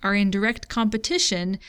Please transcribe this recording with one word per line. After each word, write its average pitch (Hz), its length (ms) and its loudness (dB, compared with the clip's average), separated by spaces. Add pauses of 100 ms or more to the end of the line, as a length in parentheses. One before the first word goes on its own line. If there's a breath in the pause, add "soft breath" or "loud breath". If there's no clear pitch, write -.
are 196 120 2
in 202 160 4
direct 214 380 -2
competition 214 1000 0